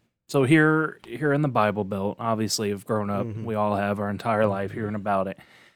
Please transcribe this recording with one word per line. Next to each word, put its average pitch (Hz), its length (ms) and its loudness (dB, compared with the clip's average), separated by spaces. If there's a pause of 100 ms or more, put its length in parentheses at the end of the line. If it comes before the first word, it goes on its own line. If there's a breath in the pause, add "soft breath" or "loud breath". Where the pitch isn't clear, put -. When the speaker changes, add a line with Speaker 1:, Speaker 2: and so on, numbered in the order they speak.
(300)
Speaker 1:
so 139 160 4
here, 156 600 4
here 139 280 -2
in 143 80 2
the 147 60 2
Bible 107 360 2
Belt, 98 360 -4
obviously, 110 500 -2
you've 101 160 -6
grown 104 240 -2
up. 101 180 -2
Speaker 2:
Mm-hmm. 110 180 -8
Speaker 1:
We 110 100 -4
all 104 200 0
have 101 240 0
our 101 100 -2
entire 107 380 2
life 98 240 -2
hearing 107 240 -6
about 98 320 0
it. 95 100 -8 (380 soft breath)